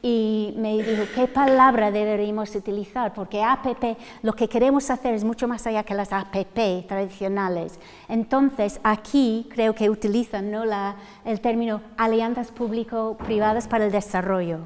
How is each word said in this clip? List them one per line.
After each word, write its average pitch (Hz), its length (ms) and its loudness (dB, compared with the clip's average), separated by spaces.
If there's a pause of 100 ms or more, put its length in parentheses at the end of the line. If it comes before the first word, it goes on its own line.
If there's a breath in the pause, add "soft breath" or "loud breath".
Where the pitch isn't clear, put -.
y 220 560 0
me 214 240 0
dijo, 214 220 0 (100)
"¿Qué 254 140 2
palabra 262 640 6
deberíamos 208 640 -2
utilizar? 208 580 -4
Porque 208 300 -4
A 233 180 2
P 247 140 -2
P, 233 200 -2 (280 loud breath)
lo 220 100 0
que 220 160 0
queremos 269 400 2
hacer 254 240 0
es 214 100 -2
mucho 226 240 -2
más 240 200 -4
allá 214 160 0
que 208 100 -6
las 202 180 -2
A 196 200 -2
P 196 120 -2
P 185 440 0
tradicionales". 196 920 -2 (320 loud breath)
Entonces, 226 760 2
aquí 226 680 2
creo 220 240 2
que 220 120 2
utilizan, 214 600 0
¿no? 220 160 -4
la, 202 300 -2 (300 loud breath)
el 214 160 -2
término 226 400 0 (140)
alianzas 226 540 0
público-privadas 220 1200 -2
para 220 180 2
el 202 60 2
desarrollo 185 760 -2